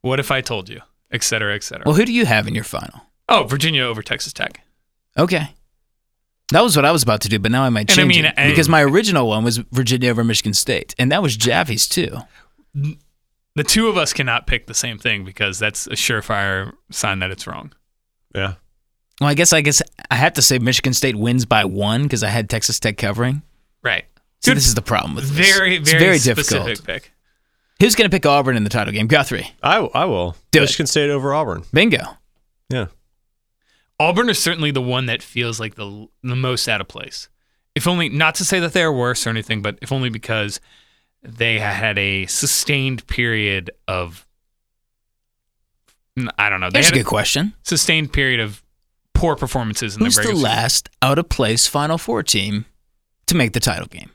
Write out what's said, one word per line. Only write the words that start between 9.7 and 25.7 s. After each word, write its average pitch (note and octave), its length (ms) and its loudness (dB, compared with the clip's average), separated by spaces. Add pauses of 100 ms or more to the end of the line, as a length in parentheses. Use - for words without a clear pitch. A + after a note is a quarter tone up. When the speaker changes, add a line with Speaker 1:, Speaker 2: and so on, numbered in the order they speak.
Speaker 2:
Virginia B2+ 380 0
over A#2 140 0
Michigan A2 300 0
State, - 460 -2
and C3 120 2
that F3+ 100 2
was B2+ 160 0
Jaffe's A#2+ 500 0
too. - 300 -4 (580)
Speaker 1:
N-, C#3+ 220 -6 (580)
the D3 80 -2
two A3 240 2
of G3+ 100 0
us D#3 140 0
cannot B2 360 -2
pick A#2+ 200 -2
the A2+ 60 -14
same A#2 240 -4
thing G#2 260 -4
because F#2+ 360 -6
that's G#2+ 280 -4
a - 40 -8
surefire G2+ 840 -2 (160)
sign F#2+ 300 -4
that F#2 120 -4
it's - 160 -12
wrong. - 240 -14 (640)
Speaker 3:
Yeah. F#2+ 200 -4 (680)
Speaker 2:
Well, C#3+ 80 2
I D3 40 2
guess, D#3+ 200 4
I D#3 80 4
guess C#3+ 200 2 (280)
I B2+ 60 0
have D3 180 2
to C3+ 80 -2
say B2+ 180 4
Michigan B2 340 0
State B2 220 0
wins A#2+ 300 0
by G#2+ 180 4
one G#2 460 0
'cause A2+ 140 -2
I G#2 60 -2
had G#2+ 200 -2
Texas - 300 -2
Tech A2 180 -4
covering. A#2+ 460 -2 (400)
Speaker 1:
Right. A2+ 220 -2 (360)
Speaker 2:
See, B3 100 4
Speaker 1:
Good. C4 60 4
Speaker 2:
this B2+ 100 2
is A2+ 80 2
the A2+ 60 -2
problem F2 340 -2
with C#3 140 -6
this. E3 260 4
Speaker 1:
Very, F#3+ 220 2